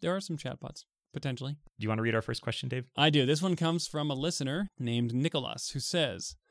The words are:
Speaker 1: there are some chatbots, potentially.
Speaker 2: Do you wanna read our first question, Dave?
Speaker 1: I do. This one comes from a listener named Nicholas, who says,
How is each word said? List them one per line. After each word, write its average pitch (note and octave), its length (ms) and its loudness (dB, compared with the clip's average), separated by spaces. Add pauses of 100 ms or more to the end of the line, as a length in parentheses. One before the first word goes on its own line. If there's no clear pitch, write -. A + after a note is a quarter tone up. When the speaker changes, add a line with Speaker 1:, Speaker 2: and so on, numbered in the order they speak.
Speaker 1:
there F3 140 0
are G3 60 -2
some D#3+ 160 -6
chatbots, C3 480 -10 (260)
potentially. C3+ 420 -4
Speaker 2:
Do - 300 -14
you G#2+ 60 2
wanna A2 140 2
read A2+ 120 4
our A2 60 4
first - 200 -4
question, B2 280 -4
Dave? B2+ 160 -4 (100)
Speaker 1:
I D3+ 160 6
do. C#3+ 140 6
This D3+ 160 4
one F#3 140 2
comes E3 320 2
from D3+ 220 -2
a C#3+ 60 -2
listener D3+ 540 -2 (100)
named A#2+ 340 0
Nicholas, C3 580 -2
who - 80 -6
says, C3 560 -2 (160)